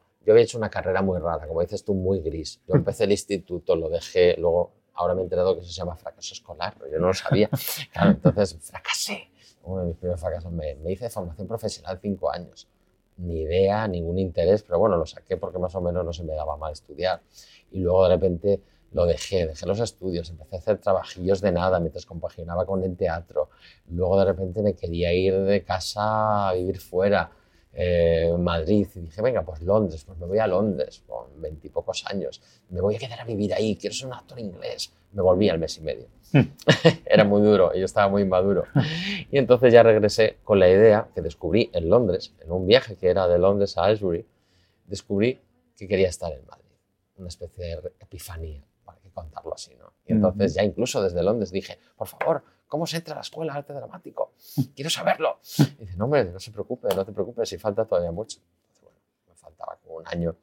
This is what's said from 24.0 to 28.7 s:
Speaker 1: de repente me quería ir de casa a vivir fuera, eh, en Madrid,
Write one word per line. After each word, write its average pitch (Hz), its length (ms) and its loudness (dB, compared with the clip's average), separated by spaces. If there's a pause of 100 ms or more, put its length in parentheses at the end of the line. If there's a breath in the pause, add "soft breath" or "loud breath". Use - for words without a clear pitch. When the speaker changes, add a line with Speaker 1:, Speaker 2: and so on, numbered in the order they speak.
Speaker 1:
de 98 60 6
repente 95 380 -2
me 101 120 2
quería 85 380 -2
ir 95 280 2
de 98 240 2
casa 104 840 0
a 92 60 0
vivir 92 260 -4
fuera, 92 500 0 (420 soft breath)
eh, 85 640 2
en 87 80 -2
Madrid, 87 520 2